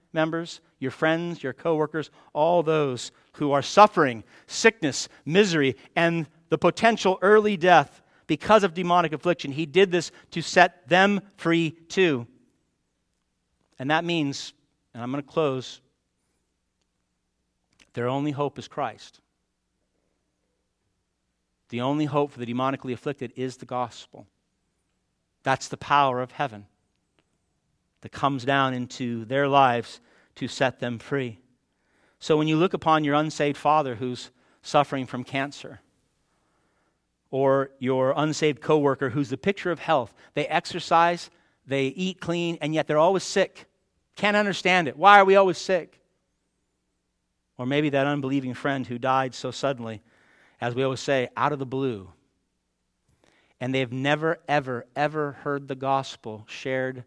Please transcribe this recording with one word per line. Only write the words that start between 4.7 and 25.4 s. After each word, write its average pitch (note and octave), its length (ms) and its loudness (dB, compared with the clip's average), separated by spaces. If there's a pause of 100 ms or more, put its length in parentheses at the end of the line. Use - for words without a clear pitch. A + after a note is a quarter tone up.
misery, D#3+ 520 2 (200)
and E3 320 0 (220)
the D#3+ 80 0
potential G3 640 2
early G#3 340 6
death E3 460 4 (260)
because G3 360 4
of F3 100 0
demonic F3 400 2
affliction. D#3 380 -2
He D#3 160 -6
did F3+ 240 4
this F3 200 -2 (200)
to E3+ 100 -6
set - 480 2
them F#3+ 320 2 (160)
free E3 340 0
too. D3 560 -2 (1500)
And C3+ 140 -4
that D#3+ 120 2
means, D#3 500 -4 (400)
and A#2 100 -12
I'm B2 80 -8
gonna C#3+ 100 -6
close, C#3+ 580 -4 (2250)
their A#2+ 140 -4
only C#3+ 240 -2
hope C#3+ 260 -6
is A#2+ 100 -14
Christ. - 520 -10 (2500)
The A#2 120 -6
only C#3+ 240 -2
hope C#3+ 260 -2
for - 80 -18
the A#2+ 60 -10
demonically C3 480 -4
afflicted B2+ 420 -10
is B2+ 220 -8
the - 80 -18
gospel. B2 640 -10 (1160)